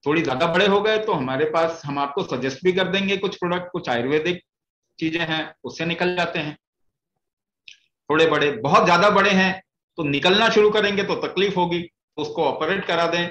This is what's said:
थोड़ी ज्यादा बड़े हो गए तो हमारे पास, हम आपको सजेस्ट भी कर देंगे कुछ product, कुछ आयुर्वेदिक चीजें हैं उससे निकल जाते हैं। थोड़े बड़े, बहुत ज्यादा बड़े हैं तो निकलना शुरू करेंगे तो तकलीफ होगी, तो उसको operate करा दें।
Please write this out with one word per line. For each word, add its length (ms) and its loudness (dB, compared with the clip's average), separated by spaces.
थोड़ी 180 0
ज्यादा 260 0
बड़े 200 2
हो 140 2
गए 160 0
तो 160 -2
हमारे 320 -2
पास, 400 -2
हम 140 -6
आपको 240 -4
सजेस्ट 400 -6
भी 100 2
कर 140 0
देंगे 300 -2
कुछ 180 -4
product, 360 -4
कुछ 180 -8
आयुर्वेदिक 520 -2
चीजें 200 -4
हैं 440 -6
उससे 220 -8
निकल 300 -2
जाते 240 -2
हैं। 180 -8
थोड़े 160 4
बड़े, 260 2
बहुत 340 2
ज्यादा 240 6
बड़े 200 4
हैं 340 2
तो 60 -6
निकलना 460 2
शुरू 200 6
करेंगे 340 0
तो 120 -2
तकलीफ 420 -2
होगी, 240 -2
तो 400 -14
उसको 240 -2
operate 400 -2
करा 220 2
दें। 240 -2